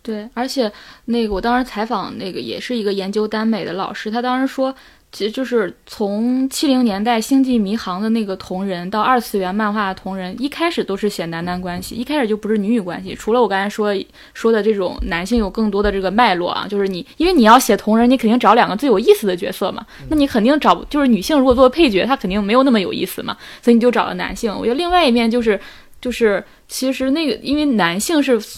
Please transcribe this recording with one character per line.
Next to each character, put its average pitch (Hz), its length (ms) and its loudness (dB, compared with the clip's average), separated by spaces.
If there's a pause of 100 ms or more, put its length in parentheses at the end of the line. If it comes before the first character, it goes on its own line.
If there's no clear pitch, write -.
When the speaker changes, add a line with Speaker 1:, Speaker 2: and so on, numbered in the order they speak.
Speaker 1:
对， 214 320 -8
而 240 120 -4
且 269 240 -2 (360)
那 233 200 0
个 208 80 -4
我 190 60 -2
当 233 180 0
时 254 60 0
采 226 220 -4
访 214 320 -6
那 196 140 -10
个 156 80 -8
也 120 200 -8
是 - 160 -6
一 226 80 -4
个 202 80 0
研 190 180 -4
究 214 160 0
耽 214 220 -2
美 214 160 0
的 - 100 -6
老 185 200 -6
师， - 180 -8
他 233 100 -2
当 254 200 0
时 269 40 2
说， 262 300 -4 (380)
其 - 100 -6
实 214 80 -2
就 262 140 -4
是 233 280 -2 (120)
从 233 640 -2
七 - 180 -2
零 254 160 4
年 202 180 0
代 226 200 0
《星 269 200 2
际 254 160 2
迷 208 200 0
航》 185 240 -6
的 220 80 -2
那 226 160 0
个 196 100 -4
同 185 300 -8
人 180 260 -4
到 214 80 -2
二 254 180 2
次 226 200 -4
元 185 180 -2
漫 208 180 0
画 202 200 -2
的 - 20 -8
同 - 180 -10
人， 185 240 -8
一 277 120 -4
开 330 200 -2
始 285 140 -2
都 196 140 -4
是 208 120 -2
写 185 180 -6
男 165 180 -6
男 180 160 -4
关 180 200 -6
系， - 140 -12
一 226 80 -6
开 294 160 -2
始 247 80 0
就 214 80 0
不 208 140 -8
是 220 80 0
女 196 100 -2
女 233 140 2
关 175 200 -8
系， 190 140 -10
除 - 160 -4
了 247 100 4
我 226 60 4
刚 196 100 -2
才 196 120 -2
说， 208 260 -2 (380)
说 - 180 0
的 220 100 2
这 214 140 2
种 190 280 -4
男 175 220 -4
性 233 120 0
有 208 120 0
更 214 220 -2
多 196 100 0
的 208 80 2
这 196 120 -2
个 185 100 -2
脉 214 240 2
络 175 160 -2
啊， - 160 -6
就 202 100 -4
是 202 80 0
你， 185 300 -6
因 311 100 0
为 370 60 4
你 311 120 4
要 220 140 10
写 226 200 4
同 214 200 0
人， 240 120 4
你 262 80 4
肯 233 120 0
定 233 80 4
找 254 180 6
两 226 120 4
个 180 80 -4
最 277 140 -2
有 196 100 4
意 247 140 6
思 403 120 2
的 185 80 0
角 180 160 -6
色 185 220 -4
嘛， - 140 -12 (160)
Speaker 2:
嗯。 139 80 -16
Speaker 1:
那 311 80 0
你 277 100 4
肯 220 160 0
定 277 160 4
找， 185 300 4
就 294 100 -2
是 277 80 4
女 220 140 4
性 302 180 2
如 254 60 4
果 262 100 4
做 254 140 8
配 302 200 4
角， 190 160 2
她 233 80 0
肯 185 160 -4
定 202 140 -2
没 196 80 -2
有 254 120 6
那 277 60 4
么 226 80 4
有 185 140 -2
意 - 140 -4
思 - 180 -10
嘛， 202 140 -8 (240)
所 240 100 4
以 - 20 8
你 233 60 6
就 240 100 4
找 240 160 2
了 - 100 -6
男 180 200 -6
性。 202 180 -4
我 190 120 -6
觉 214 40 2
得 240 60 0
另 349 140 -2
外 349 180 4
一 240 60 4
面 233 180 2
就 240 100 2
是， 220 160 2 (440)
就 247 100 -6
是 214 320 0 (240)
其 - 240 -4
实 262 200 -2
那 320 140 0
个， 262 160 0
因 277 140 -2
为 302 80 0
男 190 340 2
性 294 240 0
是 277 160 2 (200)